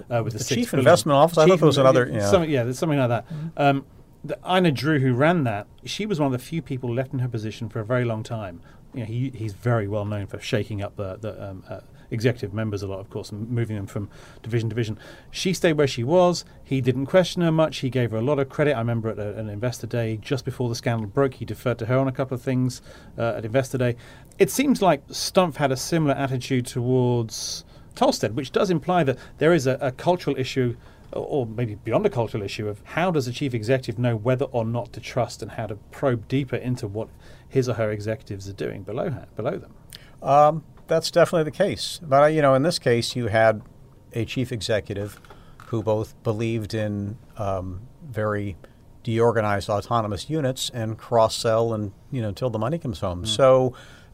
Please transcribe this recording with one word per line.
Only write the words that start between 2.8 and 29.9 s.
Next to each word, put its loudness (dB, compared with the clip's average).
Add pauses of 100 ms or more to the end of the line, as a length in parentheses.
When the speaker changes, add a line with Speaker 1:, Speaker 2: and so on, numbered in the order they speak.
Speaker 1:
like 2
that. -2
Speaker 2:
Mm-hmm. -10
Speaker 1:
Um, 2 (380)
the, -8
Ina 4
Drew, 0
who 4
ran 4
that, -2 (180)
she -6
was -2
one 2
of 0
the -4
few -6
people -6
left -4
in -2
her -2
position -6
for -6
a -6
very 0
long -4
time. -10 (320)
You -8
know, -6
he, -4
he's -8
very 0
well -4
known -4
for -10
shaking -4
up -8
the, -8
the, -10
um, -14
uh, -14 (300)
executive -2
members -4
a -6
lot, -8
of -16
course, -10
and -8
moving -2
them -6
from -8 (340)
division -2
to -6
division. -4 (360)
She -2
stayed 2
where 2
she -4
was. 4 (180)
He -2
didn't 0
question 2
her 4
much. 2
He -2
gave 0
her -2
a 0
lot 2
of 0
credit. 0
I -2
remember -2
at -4
a, -6
an -6
investor -6
day, -2
just -4
before -4
the -4
scandal -2
broke, 2
he -12
deferred -4
to -4
her 2
on 2
a 0
couple -4
of -10
things, 0 (380)
uh, 0
at -6
investor 0
day. 0 (420)
It 4
seems 2
like 4
Stumpf 0
had 2
a 0
similar 2
attitude -2
towards 0 (320)
Tolstead, 2
which -6
does 2
imply 2
that 0 (200)
there 4
is 2
a, 2
a -2